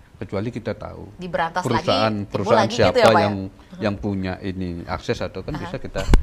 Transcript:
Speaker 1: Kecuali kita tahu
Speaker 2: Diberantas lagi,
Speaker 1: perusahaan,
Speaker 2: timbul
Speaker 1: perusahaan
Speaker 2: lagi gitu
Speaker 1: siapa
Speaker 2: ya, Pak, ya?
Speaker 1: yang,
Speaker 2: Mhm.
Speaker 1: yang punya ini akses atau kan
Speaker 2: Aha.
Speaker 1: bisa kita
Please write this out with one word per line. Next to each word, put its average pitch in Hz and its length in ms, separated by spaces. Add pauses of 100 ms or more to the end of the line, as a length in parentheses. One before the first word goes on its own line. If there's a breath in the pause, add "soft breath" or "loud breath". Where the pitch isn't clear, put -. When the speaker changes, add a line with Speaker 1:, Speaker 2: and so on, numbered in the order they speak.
(200 loud breath)
Speaker 1:
Kecuali 107 320
kita 110 240
tahu 85 400
Speaker 2:
Diberantas 175 480
lagi, 120 160
Speaker 1:
perusahaan, 110 320
Speaker 2:
timbul 104 160
Speaker 1:
perusahaan 101 320
Speaker 2:
lagi 101 160
gitu 110 80
Speaker 1:
siapa 92 160
Speaker 2:
ya, 214 80
Pak, - 80
ya? - 80
Speaker 1:
yang, 101 140 (100)
Speaker 2:
Mhm. - 320
Speaker 1:
yang 104 160
punya 95 380 (100)
ini 92 260 (140)
akses 104 400
atau 92 240
kan 147 80
Speaker 2:
Aha. - 80
Speaker 1:
bisa 170 160
kita 95 240 (200)